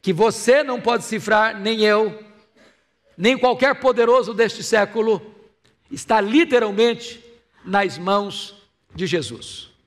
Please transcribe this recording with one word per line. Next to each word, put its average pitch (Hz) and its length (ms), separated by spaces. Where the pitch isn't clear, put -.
que 190 100
você 226 500
não 254 160
pode 226 240
cifrar, 214 560
nem 214 220
eu, 214 420
nem 220 220
qualquer 254 420
poderoso 233 540
deste 220 280
século, 214 720
está - 300
literalmente 233 1040
nas 185 320
mãos 196 580
de 170 120
Jesus. 131 640